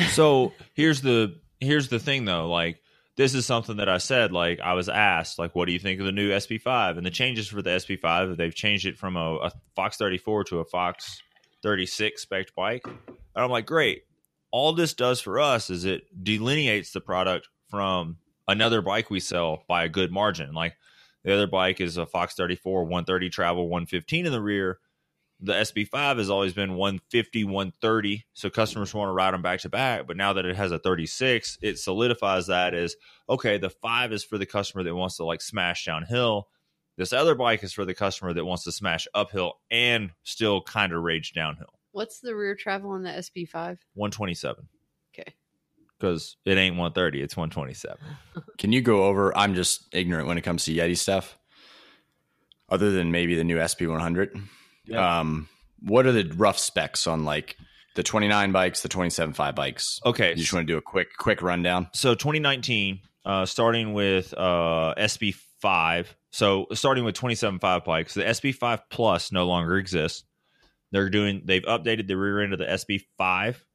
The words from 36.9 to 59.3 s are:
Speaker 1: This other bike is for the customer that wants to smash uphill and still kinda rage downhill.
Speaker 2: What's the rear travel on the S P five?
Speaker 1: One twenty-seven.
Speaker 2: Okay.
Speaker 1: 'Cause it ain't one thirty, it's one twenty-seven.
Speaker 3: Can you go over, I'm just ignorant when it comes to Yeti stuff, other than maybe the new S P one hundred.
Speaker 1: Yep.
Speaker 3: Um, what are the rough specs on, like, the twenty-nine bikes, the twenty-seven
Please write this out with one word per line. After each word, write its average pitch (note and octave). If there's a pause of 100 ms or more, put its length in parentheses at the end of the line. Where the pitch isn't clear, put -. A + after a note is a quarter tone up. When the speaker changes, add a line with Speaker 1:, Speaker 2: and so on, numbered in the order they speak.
Speaker 1:
This F#2
other D3
bike A#2
is F#2
for G2+
the F#2
customer F#2
that E2
wants F2+
to E2+
smash F2
uphill G2 (100)
and A#2 (120)
still G#2
kinda F#2
rage E2
downhill. D2+ (140)
Speaker 2:
What's G#3+
the A#3+
rear G3+
travel G3
on F#3+
the F3+
S E3
P F3
five? E3+ (140)
Speaker 1:
One G2+
twenty-seven. F2 (500)
Speaker 2:
Okay. - (640)
Speaker 1:
'Cause F2
it G2
ain't F#2+
one F2
thirty, D#2+
it's D2
one E2
twenty-seven. - (580)
Speaker 3:
Can G#2
you C3
go G#2+
over, G2
I'm G2+
just -
ignorant F2
when E2+
it E2
comes E2+
to D#2+
Yeti E2+
stuff, - (1300)
other G2
than F2
maybe F2
the E2
new E2
S E2
P F2
one E2
hundred. F2 (480)
Speaker 1:
Yep. A2+
Speaker 3:
Um, D#2 (320)
what B2
are C3
the A2 (120)
rough G2
specs -
on, D#2+
like, D2+ (380)
the -
twenty-nine G#2
bikes, F#2
the F#2
twenty-seven E2+